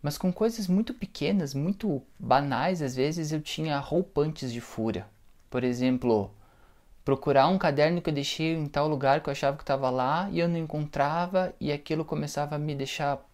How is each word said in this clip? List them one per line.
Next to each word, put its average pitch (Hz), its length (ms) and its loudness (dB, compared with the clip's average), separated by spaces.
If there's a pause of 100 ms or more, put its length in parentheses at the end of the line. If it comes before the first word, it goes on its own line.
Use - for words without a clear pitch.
Mas 143 160 -4
com 180 160 0
coisas 220 340 -2
muito 196 260 2
pequenas, 160 600 -2
muito 160 500 -2 (160)
banais, 139 640 2
às 131 120 -2
vezes 151 380 0
eu 156 80 -2
tinha 151 400 -4
rompantes 151 720 -2
de 117 80 -6
fúria. 110 480 -4 (420)
Por 123 140 -2
exemplo, 123 720 2 (680)
procurar 139 420 4
um 190 100 4
caderno 165 460 2
que - 60 0
eu 156 40 0
deixei 156 400 -2
em 156 140 -2
tal 147 200 0
lugar 139 340 2
que - 80 -6
eu - 20 -2
achava 139 260 0
que - 80 -16
tava 135 240 0
lá 139 420 0
e 170 80 -2
eu 170 80 2
não 170 100 0
encontrava, 160 1040 -2
e 143 120 -2
aquilo 156 340 -2
começava 147 500 -4
a 147 40 -2
me 151 160 -2
deixar 139 580 -4